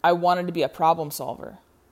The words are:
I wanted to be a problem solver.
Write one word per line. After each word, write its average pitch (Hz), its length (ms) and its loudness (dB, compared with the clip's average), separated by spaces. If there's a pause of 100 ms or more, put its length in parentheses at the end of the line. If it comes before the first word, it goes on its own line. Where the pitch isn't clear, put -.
I 170 120 4
wanted 180 340 2
to 175 60 -6
be 165 80 -2
a 131 80 0
problem 165 420 0
solver. - 460 -10 (340)